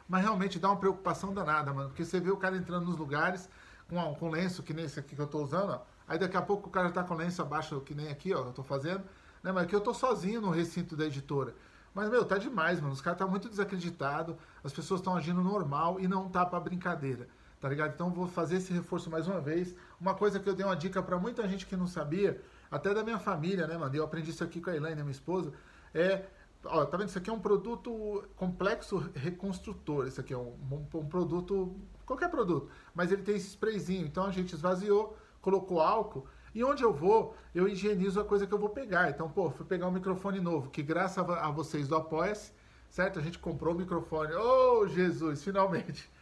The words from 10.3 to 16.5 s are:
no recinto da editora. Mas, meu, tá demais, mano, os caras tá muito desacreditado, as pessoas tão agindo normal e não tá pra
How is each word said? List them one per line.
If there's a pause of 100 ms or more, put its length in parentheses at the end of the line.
no
recinto
da
editora. (380)
Mas,
meu,
tá
demais,
mano,
os
caras
tá
muito
desacreditado, (260)
as
pessoas
tão
agindo
normal
e
não
tá
pra